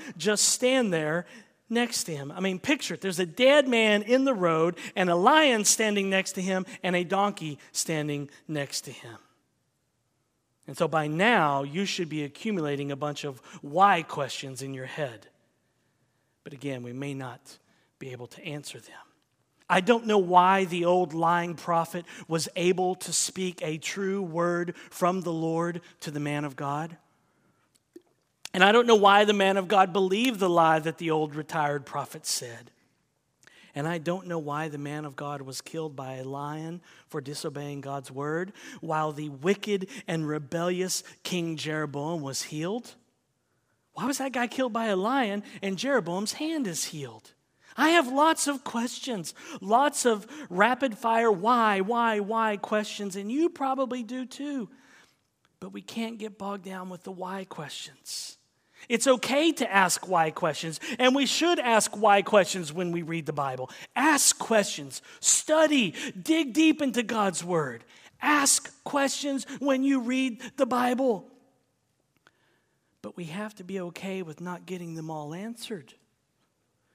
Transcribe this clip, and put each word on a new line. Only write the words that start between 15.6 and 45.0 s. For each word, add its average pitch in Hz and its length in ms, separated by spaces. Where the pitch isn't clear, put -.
But 139 100
again, 131 300
we 120 100
may 139 200
not 131 440
be 135 120
able 123 160
to - 180
answer 147 340
them. - 200
I 180 120
don't 233 240
know 214 140
why 185 460
the 170 200
old 180 280
lying 170 420
prophet 165 500
was 160 280
able 180 400
to 180 160
speak 180 500
a 160 180
true 196 420
word 175 540
from 185 320
the 170 120
Lord 165 480
to 160 100
the 147 80
man 147 260
of 139 100
God. 151 420
And 185 100
I 196 80
don't 233 160
know 233 80
why 202 300
the 208 80
man 196 240
of 190 100
God 190 240
believed 202 480
the 190 100
lie 160 300
that 156 200
the 170 100
old 156 260
retired 147 500
prophet 147 400
said. 120 440
And 143 140
I 170 120
don't 175 280
know 170 100
why 147 300
the 147 100
man 147 280
of 139 100
God 143 280
was 131 180
killed 156 340
by 131 200
a 131 100
lion 151 560
for 151 140
disobeying 143 580
God's 139 320
word, 156 400
while 156 320
the 151 160
wicked 190 580
and 165 220
rebellious 170 760
King 165 320
Jeroboam 151 680
was 135 200
healed. 175 540
Why 175 100
was 262 140
that 262 160
guy 247 140
killed 254 260
by 226 140
a 202 100
lion 214 460